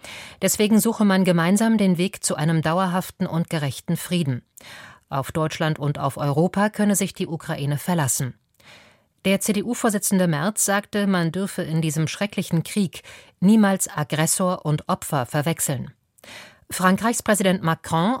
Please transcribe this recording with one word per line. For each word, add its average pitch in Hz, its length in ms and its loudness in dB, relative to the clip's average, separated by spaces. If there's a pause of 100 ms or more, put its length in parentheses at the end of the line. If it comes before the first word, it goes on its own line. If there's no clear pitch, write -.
(440)
Deswegen 214 360 4
suche 220 240 2
man 190 220 4
gemeinsam 202 540 4
den 185 180 4
Weg 185 260 -2
zu - 120 -2
einem 160 260 2
dauerhaften 180 640 -2
und 165 240 -2
gerechten 156 480 -4
Frieden. 156 460 -2 (640)
Auf 139 220 -4
Deutschland 156 480 -2
und 143 180 -2
auf 139 200 -2
Europa 165 520 2
könne 208 260 2
sich 185 200 -2
die 185 100 -4
Ukraine 143 540 -4
verlassen. 139 560 -2 (880)
Der 190 140 2
C-D-U-Vorsitzende 202 880 0
Merz 165 380 0
sagte, 202 420 -2
man 175 240 2
dürfe 185 320 -4
in 160 180 0
diesem 156 260 0
schrecklichen 175 540 -2
Krieg - 400 -2 (380)
niemals 202 500 4
Aggressor 165 800 -2
und 151 200 0
Opfer 156 380 -2
verwechseln. 143 640 -2 (840)
Frankreichs 190 480 2
Präsident 190 420 2
Macron 165 560 0